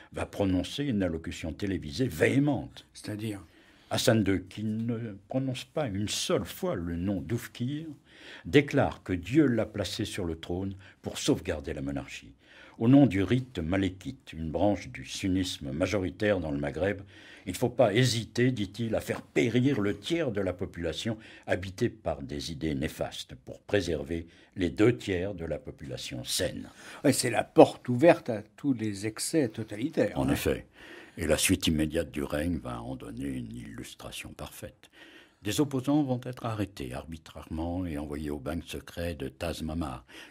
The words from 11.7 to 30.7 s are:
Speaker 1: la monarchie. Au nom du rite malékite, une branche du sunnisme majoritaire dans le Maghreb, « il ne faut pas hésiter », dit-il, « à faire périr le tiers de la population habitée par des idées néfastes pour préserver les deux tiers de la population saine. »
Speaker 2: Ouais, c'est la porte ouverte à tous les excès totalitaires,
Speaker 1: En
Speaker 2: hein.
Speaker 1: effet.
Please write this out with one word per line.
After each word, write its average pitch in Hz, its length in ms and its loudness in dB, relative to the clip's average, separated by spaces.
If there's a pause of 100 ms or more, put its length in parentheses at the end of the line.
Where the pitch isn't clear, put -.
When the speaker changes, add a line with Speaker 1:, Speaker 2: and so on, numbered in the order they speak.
Speaker 1:
la 71 80 -6
monarchie. 69 500 -8 (460)
Au 117 100 4
nom 139 180 12
du 95 160 4
rite 123 380 0
malékite, 95 720 -2
une 80 180 -6
branche 92 380 2
du - 160 -12
sunnisme 90 680 -2
majoritaire 92 680 0
dans 78 100 -2
le 71 80 -2
Maghreb, « 78 440 -2 (440)
il 92 60 -4
ne - 40 -6
faut 120 120 2
pas 117 260 4
hésiter », 123 580 2
dit-il, « 107 440 -4
à 82 40 -2
faire - 220 -6
périr 127 580 2
le 101 160 0
tiers 160 360 -2
de 101 80 -2
la 92 120 0
population 85 640 -4 (300)
habitée 95 440 -2
par 76 320 -6
des 69 280 -6
idées 78 240 -2
néfastes - 600 -6
pour - 240 -16
préserver 82 640 -2 (300)
les 87 140 0
deux 110 260 6
tiers 98 380 -2
de 82 100 -8
la 76 140 -4
population 65 680 -10
saine. » - 440 -4 (360)
Speaker 2:
Ouais, 139 80 6
c'est 123 180 0
la 104 140 0
porte - 440 8
ouverte 131 400 6
à 104 140 -4 (140)
tous 143 160 0
les 107 340 -4
excès 123 440 0
totalitaires, 107 680 -2
Speaker 1:
En 67 100 2
Speaker 2:
hein. 71 40 2
Speaker 1:
effet. 71 340 -2 (500)